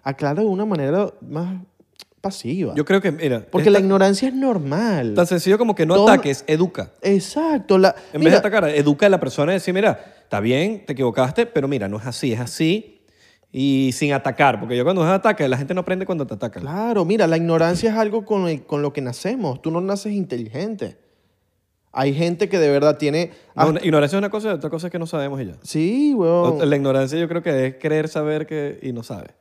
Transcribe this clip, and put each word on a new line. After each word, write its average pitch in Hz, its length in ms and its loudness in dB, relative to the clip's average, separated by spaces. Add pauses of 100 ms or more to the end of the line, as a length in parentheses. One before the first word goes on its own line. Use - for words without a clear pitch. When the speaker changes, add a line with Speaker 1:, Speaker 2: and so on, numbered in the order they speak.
Speaker 1:
aclara 143 360 -2
de 220 80 2
una 196 160 -2
manera 180 560 -2
más 175 400 -8 (600)
pasiva. 190 520 -6
Speaker 2:
Yo 147 100 0
creo 190 180 2
que, 180 100 -2
mira, 135 380 -4
Speaker 1:
Porque 175 180 2
Speaker 2:
es 202 40 8
Speaker 1:
la 202 60 6
Speaker 2:
tan, 196 60 2
Speaker 1:
ignorancia 196 440 2
es 254 60 -4
normal. 185 800 -2
Speaker 2:
tan 175 120 4
sencillo 190 320 2
como 220 160 0
que 165 100 0
no 160 120 4
Speaker 1:
Todo 202 120 6
Speaker 2:
ataques, 156 380 2
educa. 156 460 -2 (100)
Speaker 1:
Exacto. 202 760 0
La, 190 140 6
Speaker 2:
En - 40 -2
vez - 180 -18
de 151 80 -6
Speaker 1:
mira, 160 180 8
Speaker 2:
atacar, 208 320 2
educa 147 360 4
a - 40 6
la 185 100 4
persona 147 320 -2
y - 40 2
decir, 180 180 -4
"Mira, 190 480 0
está - 180 -4
bien, 156 460 0
te 160 80 -6
equivocaste, 127 520 0
pero 147 220 -2
mira, 117 200 -2
no 104 100 -6
es 107 80 -12
así, 123 260 -4
es 113 80 -4
así". 160 540 -4 (560)
Y 135 440 0
sin 143 180 -2
atacar, 135 480 2
porque 120 160 -4
yo 123 80 0
cuando 180 180 0
se 160 80 2
ataca, 196 380 2
la 127 80 0
gente 139 180 -6
no 185 60 -2
aprende 185 240 -4
cuando 165 220 -4
te 113 80 -12
atacan. 104 280 -8
Speaker 1:
Claro, 202 440 -2
mira, 202 200 2
la 165 120 2
ignorancia 165 520 2
es 214 60 -2
algo 220 300 0
con 196 200 0
el, 151 180 -4
con 147 180 -4
lo 143 100 -2
que 143 80 -6
nacemos. 139 640 -6
Tú 160 80 -4
no 165 100 -2
naces 196 320 -4
inteligente. 143 840 -6 (920)
Hay 139 220 -2
gente 170 380 -2
que 190 80 2
de 151 120 4
verdad 147 280 4
tiene 156 320 -2 (240)
Speaker 2:
No, - 80 0
Speaker 1:
hasta 156 100 4
Speaker 2:
una, 151 100 -2
ignorancia 151 340 2
es 196 40 2
una 202 100 -2
cosa, 214 240 -4
otra 151 140 -6
cosa 165 200 -6
es - 40 -10
que 175 60 -6
no 165 80 -6
sabemos 139 340 -6
y 120 60 -6
ya. 85 160 -12
Speaker 1:
Sí, 233 520 0
weón. 170 460 2
Speaker 2:
O-, 165 40 2
la 147 120 4
ignorancia 135 420 0
yo 170 100 0
creo 170 140 -4
que 135 260 0
es - 80 -10
querer 156 320 -2
saber 151 380 -4
que, 147 360 -8
y 131 100 -8
no 117 100 -10
sabe. 107 260 -14 (120)